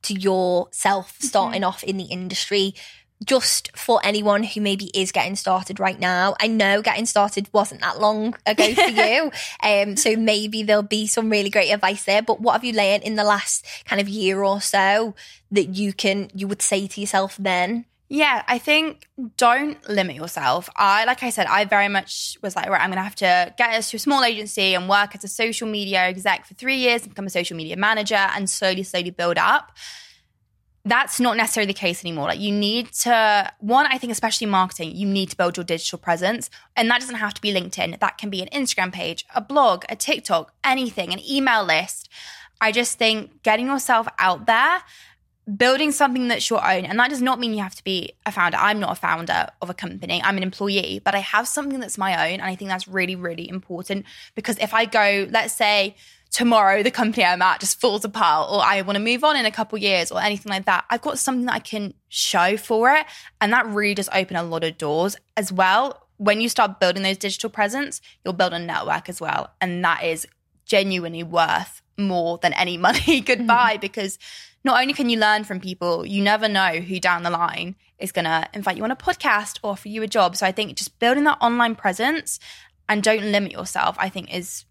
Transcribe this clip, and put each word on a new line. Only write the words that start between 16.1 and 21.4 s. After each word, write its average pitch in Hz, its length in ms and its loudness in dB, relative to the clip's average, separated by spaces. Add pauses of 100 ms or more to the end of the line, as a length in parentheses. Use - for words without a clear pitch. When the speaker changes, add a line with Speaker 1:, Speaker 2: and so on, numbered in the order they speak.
Speaker 1:
you 196 140 -6
would 196 140 -6
say 196 260 0
to - 120 -12
yourself 196 380 -2
then? 196 460 -2 (240)
Speaker 2:
Yeah, 277 400 2
I 247 100 2
think 311 500 0 (280)
don't 262 420 4 (100)
limit 185 280 0
yourself. 156 580 -2
I, 202 300 4
like 254 180 0
I 247 80 -2
said, 190 160 0